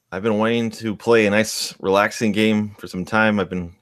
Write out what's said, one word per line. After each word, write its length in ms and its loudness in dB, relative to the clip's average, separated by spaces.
I've 100 -8
been 160 0
wanting 340 0
to 240 -6
play 300 4
a 40 2
nice, 500 -2
relaxing 520 2
game 460 0
for 80 -14
some 180 -8
time. 340 2
I've 120 -2
been 320 -8